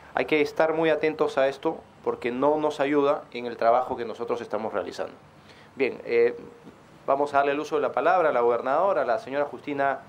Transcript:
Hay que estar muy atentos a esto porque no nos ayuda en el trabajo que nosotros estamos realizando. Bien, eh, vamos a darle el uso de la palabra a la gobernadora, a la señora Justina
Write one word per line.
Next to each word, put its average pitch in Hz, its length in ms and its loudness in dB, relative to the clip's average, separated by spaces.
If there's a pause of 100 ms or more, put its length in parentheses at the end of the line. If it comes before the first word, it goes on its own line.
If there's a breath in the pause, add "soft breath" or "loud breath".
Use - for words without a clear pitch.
(140 loud breath)
Hay 131 120 0
que 151 160 2
estar 160 320 2
muy 160 160 2
atentos 151 480 0
a 135 120 4
esto 156 320 -6 (220)
porque 117 280 -4
no 139 260 2
nos 151 220 -2
ayuda 143 520 2
en 123 140 -8
el 113 120 -8
trabajo 123 400 2
que 117 80 -6
nosotros 117 340 -6
estamos 110 340 -6
realizando. 90 400 -6 (640 loud breath)
Bien, 120 300 -2
eh, 120 300 2 (720)
vamos 139 280 0
a 139 40 4
darle 143 140 4
el 143 80 0
uso 151 160 -4
de 143 60 0
la 123 100 0
palabra 160 380 2
a - 20 0
la 123 100 2
gobernadora, 135 600 2
a 127 40 0
la 117 140 0
señora 139 260 -4
Justina 139 640 -4